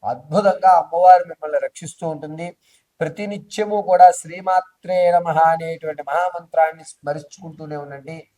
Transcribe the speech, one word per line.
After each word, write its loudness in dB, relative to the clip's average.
అద్భుతంగా 0
అమ్మవారు 6
మిమ్మల్ని -6
రక్షిస్తూ -10
ఉంటుంది. -12
ప్రతినిత్యము -6
కూడా 8
శ్రీమాత్రే -2
నమః 0
అనేటువంటి -2
మహామంత్రాన్ని -4
స్మరించుకుంటూనే -14
ఉండండి. -18